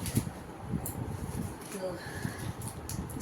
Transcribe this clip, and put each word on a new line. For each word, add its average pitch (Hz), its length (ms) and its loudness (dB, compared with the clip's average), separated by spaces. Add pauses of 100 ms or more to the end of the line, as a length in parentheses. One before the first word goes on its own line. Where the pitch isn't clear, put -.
(1700)
তো 190 140 0 (1300)